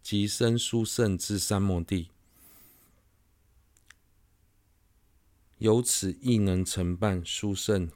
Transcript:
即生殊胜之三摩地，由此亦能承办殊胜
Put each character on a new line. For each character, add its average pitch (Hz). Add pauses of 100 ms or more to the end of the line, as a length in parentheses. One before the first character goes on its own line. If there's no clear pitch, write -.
即 101
生 117
殊 117
胜 107
之 101
三 98
摩 92
地， 87 (3500)
由 110
此 98 (100)
亦 123
能 92
承 90
办 95
殊 -
胜 95